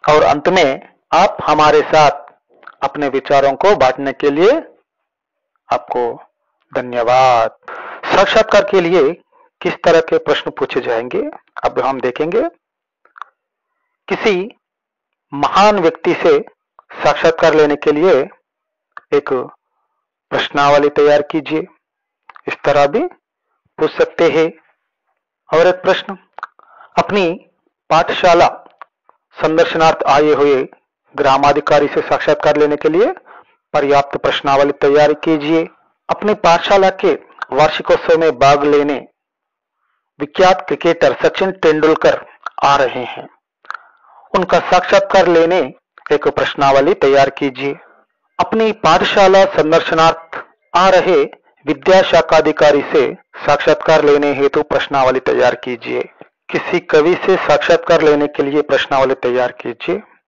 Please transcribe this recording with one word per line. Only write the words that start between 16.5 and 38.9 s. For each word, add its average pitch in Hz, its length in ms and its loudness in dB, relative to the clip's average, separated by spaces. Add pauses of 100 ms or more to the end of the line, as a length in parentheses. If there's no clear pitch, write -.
साक्षात्कार 160 580 0
लेने 147 220 2
के 147 160 -2
लिए 160 220 2 (1000)
एक 143 160 -2 (1000)
प्रश्नावली 143 600 0
तैयार 147 300 2
कीजिए। 151 440 -6 (840)
इस - 80 -10 (100)
तरह 143 220 2
भी 208 140 -2 (760)
पूछ 156 140 0
सकते 160 360 0
हैं। 160 180 0 (1000)
और 170 180 2
एक 180 140 -2
प्रश्न, 185 360 -4 (800)
अपनी 175 360 -2 (580)
पाठशाला 170 580 2 (920)
संदर्शनार्थ 160 720 0
आए 151 240 2
हुए 139 300 2 (520)
ग्रामाधिकारी 143 720 0
से 156 140 -4
साक्षात्कार 151 560 -2
लेने 147 180 0
के 156 140 -4
लिए 208 220 0 (600)
पर्याप्त 143 440 0
प्रश्नावली 143 540 -2 (100)
तैयार 147 380 2
कीजिए। 160 440 -2 (460)
अपनी 208 300 -4
पाठशाला 190 560 2
के 180 180 0 (380)
वार्षिकोत्सव 156 680 0
में 160 200 2
भाग 139 260 4
लेने 147 300 0 (1200)